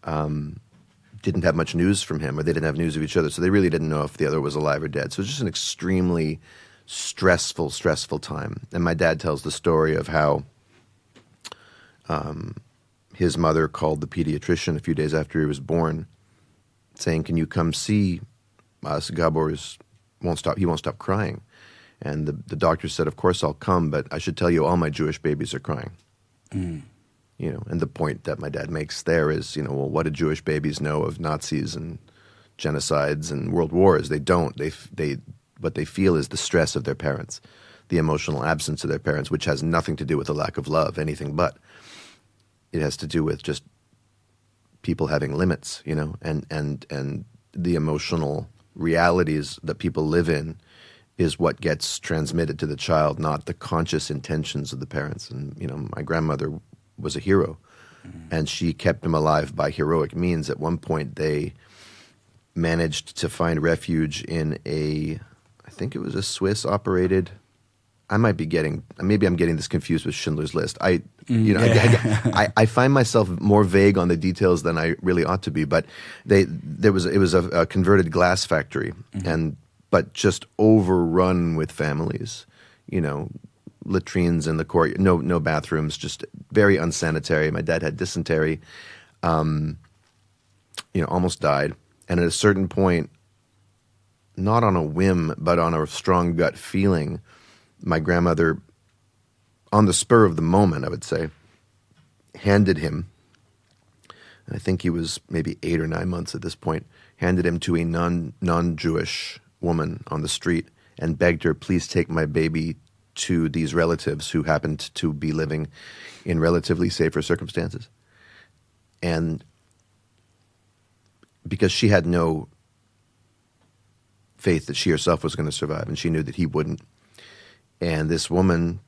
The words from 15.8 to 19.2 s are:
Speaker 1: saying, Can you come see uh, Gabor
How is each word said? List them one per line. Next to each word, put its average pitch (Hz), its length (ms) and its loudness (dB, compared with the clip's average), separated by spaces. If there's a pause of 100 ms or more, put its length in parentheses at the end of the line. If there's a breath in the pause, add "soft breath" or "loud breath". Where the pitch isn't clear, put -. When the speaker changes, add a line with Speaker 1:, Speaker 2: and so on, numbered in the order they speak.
Speaker 1:
saying, 80 300 -2
Can 85 120 -2
you 80 100 0
come 82 260 0
see 98 480 0 (640)
uh, 76 160 -2 (140)
Gabor 80 360 2